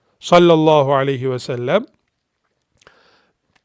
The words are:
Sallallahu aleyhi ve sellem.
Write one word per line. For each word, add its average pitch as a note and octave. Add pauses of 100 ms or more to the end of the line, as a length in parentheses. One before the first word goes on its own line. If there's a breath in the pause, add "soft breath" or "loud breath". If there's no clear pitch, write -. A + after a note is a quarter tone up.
(200)
Sallallahu D#3
aleyhi C3+
ve B2
sellem. C3+ (1800 soft breath)